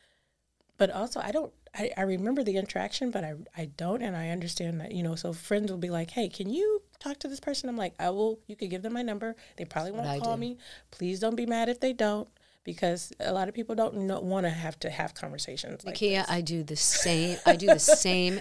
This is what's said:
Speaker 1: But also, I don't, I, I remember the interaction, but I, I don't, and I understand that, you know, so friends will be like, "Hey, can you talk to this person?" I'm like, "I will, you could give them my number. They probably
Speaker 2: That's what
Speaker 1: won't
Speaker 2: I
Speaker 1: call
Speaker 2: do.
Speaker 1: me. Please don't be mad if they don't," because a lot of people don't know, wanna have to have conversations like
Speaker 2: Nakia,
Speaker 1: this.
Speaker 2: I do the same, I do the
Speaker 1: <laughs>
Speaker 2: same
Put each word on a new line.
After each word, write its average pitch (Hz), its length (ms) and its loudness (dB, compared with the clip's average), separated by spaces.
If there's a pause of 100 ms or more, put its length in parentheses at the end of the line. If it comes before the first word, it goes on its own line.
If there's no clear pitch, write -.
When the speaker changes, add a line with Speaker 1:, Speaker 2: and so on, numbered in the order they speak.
(760)
Speaker 1:
But 196 140 4
also, 226 280 -4
I - 140 -4
don't, 302 180 -2 (240)
I, 208 220 -2
I 190 60 0
remember 196 420 0
the 196 140 2
interaction, 202 520 -2
but 202 140 -4
I, 156 80 -6 (240)
I 165 80 -4 (140)
don't, 190 240 -2
and 202 120 -4
I 165 140 -4
understand 170 540 -4
that, - 100 -10
you 180 100 -4
know, 165 120 -2
so 170 180 -6
friends 208 400 0
will 185 60 -6
be 175 100 -4
like, 165 220 -2
"Hey, 220 180 -2
can 190 220 -6
you 403 320 2 (160)
talk 285 220 -6
to 302 80 -8
this 269 120 -10
person?" 269 300 -4
I'm 240 80 -4
like, 185 200 -4
"I 175 120 0
will, 214 360 0
you 208 100 -12
could 196 120 -6
give 180 140 -6
them 226 100 -4
my 240 100 -4
number. 226 340 -4 (200)
They 175 80 -6
probably 165 280 -4
Speaker 2:
That's 220 100 -6
what 240 40 -2
Speaker 1:
won't 143 160 -2
Speaker 2:
I - 40 -4
Speaker 1:
call 233 100 0
Speaker 2:
do. 226 60 -4
Speaker 1:
me. 247 160 -6 (320)
Please 180 280 -4
don't 226 160 2
be 240 120 -2
mad 233 240 2
if 240 100 -2
they 262 140 2
don't," 214 340 0 (340)
because 175 560 -2
a - 140 -2
lot 185 160 0
of 208 60 -10
people 226 200 -4
don't 220 200 2
know, 190 260 -2
wanna 180 300 0
have 160 300 -4
to 165 100 -4
have 156 240 -4
conversations - 720 -8
like - 120 -8
Speaker 2:
Nakia, 202 240 2
Speaker 1:
this. - 100 0
Speaker 2:
I 175 120 2
do 165 200 -2
the 151 140 -6
same, 170 680 4
I 190 100 10
do 180 100 0
the - 120 10
Speaker 1:
<laughs> - 20 2
Speaker 2:
same 185 600 6